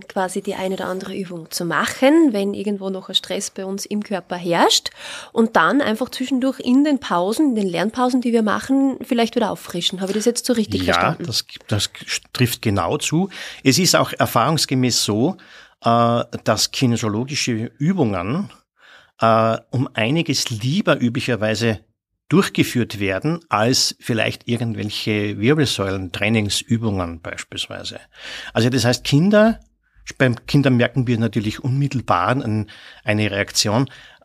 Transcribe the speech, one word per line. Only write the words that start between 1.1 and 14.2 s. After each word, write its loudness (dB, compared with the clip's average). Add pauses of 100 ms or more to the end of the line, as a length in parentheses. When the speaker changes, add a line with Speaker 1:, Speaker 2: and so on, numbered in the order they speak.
Speaker 1:
Übung -10
zu -6
machen, 4
wenn -2
irgendwo -4
noch -8
ein -6
Stress -4
bei -10
uns -8
im -4
Körper -6
herrscht, 2 (420)
und 2
dann 4
einfach -2
zwischendurch -2
in 4
den 2
Pausen, 0
in 0
den 0
Lernpausen, 0
die 0
wir 4
machen, 2
vielleicht 0
wieder 0
auffrischen. -6
Habe -2
ich -2
das -2
jetzt 0
so 2
richtig 0
Speaker 2:
Ja, 2
Speaker 1:
verstanden? 0
Speaker 2:
das, -4 (220)
das -2 (420)
trifft 0
genau 0
zu. 0 (340)
Es 4
ist 4
auch 4
erfahrungsgemäß 2